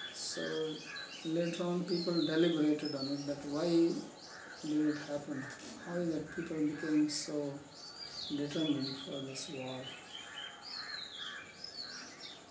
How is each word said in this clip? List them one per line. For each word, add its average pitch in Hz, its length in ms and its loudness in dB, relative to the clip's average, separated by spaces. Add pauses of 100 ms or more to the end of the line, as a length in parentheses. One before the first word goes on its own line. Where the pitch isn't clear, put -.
(120)
So - 300 0 (800)
later 170 400 2
on, 175 200 2
people 175 300 2
deliberated 151 800 6
on 135 140 -2
it, 143 180 0
that 143 200 -2
why 165 440 6 (760)
did 151 240 4
it 147 80 2 (140)
happen? 143 320 -2 (440)
How 175 100 -2
is 170 180 2
that - 220 -4
people 165 200 -2
became 151 540 4
so 147 420 0 (840)
determined 143 580 2 (100)
for 139 220 -4
this 131 260 -4
war? 131 280 -6 (2750)